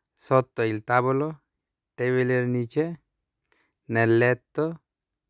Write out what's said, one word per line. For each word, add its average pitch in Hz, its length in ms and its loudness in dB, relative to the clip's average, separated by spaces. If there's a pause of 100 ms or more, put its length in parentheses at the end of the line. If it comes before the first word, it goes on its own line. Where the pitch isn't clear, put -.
(140)
sotto - 460 -2
il 110 240 -2
tavolo, 131 580 -2 (540)
টেবিলের 127 480 0 (100)
নিচে, 123 300 -2 (1080)
nel 113 160 2 (100)
letto, 123 440 -2 (640)